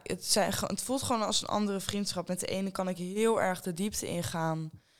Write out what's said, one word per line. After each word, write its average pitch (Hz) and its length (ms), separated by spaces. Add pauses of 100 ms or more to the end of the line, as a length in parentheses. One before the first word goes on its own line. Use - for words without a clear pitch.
het - 220
zijn 190 280
ge-, - 140
het - 160
voelt 262 200
gewoon 226 200
als 208 200
een - 60
andere 202 320
vriendschap. 190 480
Met 185 120
de - 60
ene 190 240
kan 185 180
ik 185 80
heel 202 440
erg 185 220
de 185 120
diepte 202 320
ingaan. 160 640 (300)